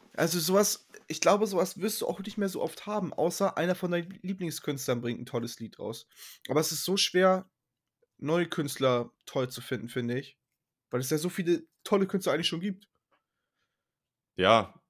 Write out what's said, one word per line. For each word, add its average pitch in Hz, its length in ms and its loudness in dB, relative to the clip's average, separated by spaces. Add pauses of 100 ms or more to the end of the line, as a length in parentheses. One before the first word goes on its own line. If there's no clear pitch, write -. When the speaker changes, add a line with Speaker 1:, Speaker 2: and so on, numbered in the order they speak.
(160)
Speaker 1:
Also 151 240 0
sowas, 190 480 2 (200)
ich - 140 -8
glaube, 202 260 4
sowas 180 320 0
wirst 208 220 -2
du - 60 -2
auch 190 120 -4
nicht 196 180 -8
mehr 196 120 0
so - 120 -6
oft - 240 -6
haben, 208 280 -4
außer 180 440 0
einer 180 180 0
von 180 160 -4
deinen 175 180 -2 (120)
Lieblingskünstlern 151 800 -4
bringt 120 200 -4
ein 123 40 -8
tolles 117 340 -6
Lied - 200 -12
raus. - 280 -8 (420)
Aber 139 100 4
es 151 120 2
ist 151 140 -6
so 190 120 0
schwer, 185 520 4 (680)
neue 170 300 2
Künstler 131 640 0 (140)
toll 127 240 -2
zu 127 120 -12
finden, 117 280 -6
finde 120 300 -2
ich. - 200 -12 (520)
Weil 123 100 0
es 131 80 -6
ja 156 100 2
so 175 100 -2
viele 170 380 0 (160)
tolle 196 240 2
Künstler 185 260 0
eigentlich 156 140 0
schon 165 140 -2
gibt. 190 260 -6 (1500)
Speaker 2:
Ja, 101 360 6 (160)